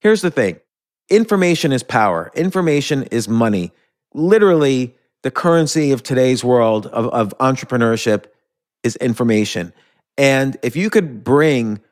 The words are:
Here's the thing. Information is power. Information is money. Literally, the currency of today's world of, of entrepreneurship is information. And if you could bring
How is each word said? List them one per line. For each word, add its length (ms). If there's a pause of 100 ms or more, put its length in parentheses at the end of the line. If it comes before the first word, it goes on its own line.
Here's 200
the 100
thing. 300 (500)
Information 600
is 120
power. 520
Information 760
is 180
money. 440 (420)
Literally, 800 (280)
the 80
currency 640
of 100
today's 400
world 440
of, 220
of 320
entrepreneurship 840 (580)
is 140
information. 760 (460)
And 460
if 140
you 120
could 340
bring 580 (100)